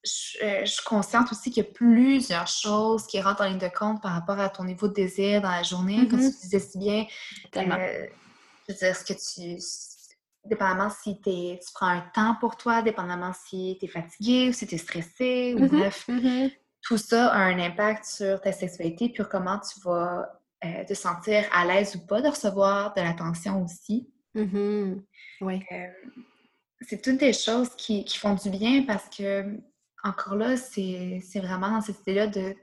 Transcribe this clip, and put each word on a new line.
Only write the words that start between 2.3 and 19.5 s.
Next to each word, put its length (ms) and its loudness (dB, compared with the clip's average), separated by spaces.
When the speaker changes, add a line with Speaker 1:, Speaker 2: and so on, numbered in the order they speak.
Speaker 1:
choses 600 0
qui 140 -2
rentrent 220 2
en 60 4
ligne 100 -2
de 100 -2
compte 340 -2
par 100 -4
rapport 260 -2
à 100 0
ton 160 -8
niveau 240 -2
de 60 0
désir 460 2
dans 100 0
la 120 0
journée. 460 2
Comme 120 4
Speaker 2:
Mm-hmm. 140 4
Speaker 1:
tu 80 -16
disais 180 2
si 180 -10
bien, 280 0
Speaker 2:
Tellement. 280 0
Speaker 1:
euh, 280 -4
je 40 -8
veux 60 -10
dire, 180 2
ce 80 -12
que 100 -6
tu, 440 -10
dépendamment 460 0
si 300 -8
t'es, 440 -4
tu 100 -16
prends 140 -2
un 160 0
temps 260 4
pour 160 -2
toi, 260 0
dépendamment 500 -2
si 340 -6
t'es 60 -6
fatigué 640 2
ou 40 2
si 140 -4
t'es 120 -6
stressé, 760 -2
ou 100 2
Speaker 2:
Mm-hmm. 40 6
Speaker 1:
bref, 300 0
Speaker 2:
Mm-hmm. 440 2
Speaker 1:
tout 160 0
ça 300 4
a 100 4
un 200 4
impact 460 0
sur 360 -2
ta 120 0
sexualité, 560 -4
puis 220 -4
comment 280 -2